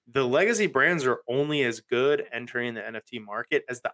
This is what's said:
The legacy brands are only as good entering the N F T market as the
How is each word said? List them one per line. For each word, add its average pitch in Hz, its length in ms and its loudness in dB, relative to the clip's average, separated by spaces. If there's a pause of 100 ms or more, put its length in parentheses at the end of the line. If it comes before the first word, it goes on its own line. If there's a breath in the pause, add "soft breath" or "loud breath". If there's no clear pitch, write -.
The 127 180 0
legacy 190 440 2
brands 151 360 2
are 123 140 2 (100)
only 143 360 0
as 117 160 -2
good 139 520 2
entering 120 420 -6
the 107 120 -10
N 113 80 -12
F 110 100 -12
T 123 140 -14
market 107 500 -4
as 123 120 -6
the 117 140 -6